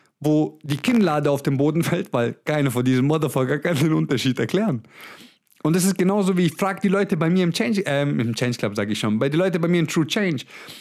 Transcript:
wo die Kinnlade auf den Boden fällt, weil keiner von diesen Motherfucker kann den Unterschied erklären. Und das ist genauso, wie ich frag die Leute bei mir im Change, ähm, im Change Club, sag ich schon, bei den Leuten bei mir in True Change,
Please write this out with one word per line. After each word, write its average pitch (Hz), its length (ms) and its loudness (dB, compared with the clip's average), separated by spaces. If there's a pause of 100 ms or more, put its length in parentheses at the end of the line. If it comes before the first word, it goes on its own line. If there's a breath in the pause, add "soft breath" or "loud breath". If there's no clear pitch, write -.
(200 soft breath)
wo 151 440 0
die 143 140 -2
Kinnlade 151 540 2
auf 139 100 0
den 139 140 0
Boden 151 260 2
fällt, 185 300 -2
weil 120 220 0
keiner 147 380 -2
von 123 120 0
diesen 131 220 2
Motherfucker 147 540 0
kann 175 180 0
den 156 160 2
Unterschied 135 440 0
erklären. 143 460 -2 (800 loud breath)
Und 156 120 2
das 180 80 2
ist 190 140 0
genauso, 190 400 2
wie 180 80 4
ich - 80 0
frag 190 280 -2
die 202 80 2
Leute 196 280 0
bei 160 100 0
mir 185 160 2
im 170 80 2
Change, 220 360 -2
ähm, 143 320 0
im 117 160 -2
Change 123 200 -2
Club, 104 200 -4
sag 104 160 -2
ich 104 80 -2
schon, 110 180 0
bei 135 120 0
den 151 100 0
Leuten 180 200 0
bei 165 80 0
mir 175 120 2
in 156 80 2
True 160 180 0
Change, 185 380 -2 (380 loud breath)